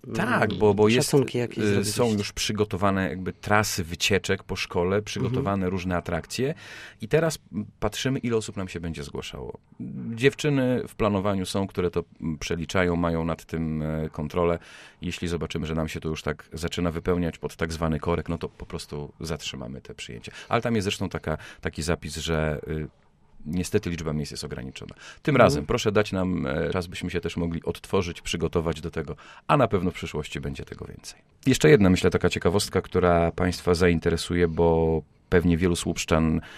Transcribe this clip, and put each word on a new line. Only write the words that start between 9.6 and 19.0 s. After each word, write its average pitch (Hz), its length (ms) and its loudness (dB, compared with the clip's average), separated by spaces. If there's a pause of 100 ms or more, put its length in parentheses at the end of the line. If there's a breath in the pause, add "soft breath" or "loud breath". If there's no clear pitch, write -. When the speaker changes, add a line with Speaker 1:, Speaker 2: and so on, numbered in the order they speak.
Speaker 1:
Dziewczyny 131 760 2
w - 60 -20
planowaniu 101 520 2
są, 98 200 -2
które 90 240 0
to, 85 140 -2 (160)
mm, 78 180 -4
przeliczają, 87 580 0
mają 82 280 0
nad 82 200 -4
tym, 78 380 -4
e, 78 280 -2
kontrolę. 85 480 0 (440 loud breath)
Jeśli 87 260 -4
zobaczymy, 80 380 -4
że 80 80 -4
nam 80 140 -2
się - 120 -8
to 80 80 -4
już 78 140 -4
tak - 300 -6
zaczyna 85 380 -2
wypełniać 85 480 -2
pod - 180 -8
tak 82 160 -4
zwany 80 280 -2
korek, 82 280 -2
no 85 100 -4
to - 100 -6
po - 180 -16
prostu 73 540 -10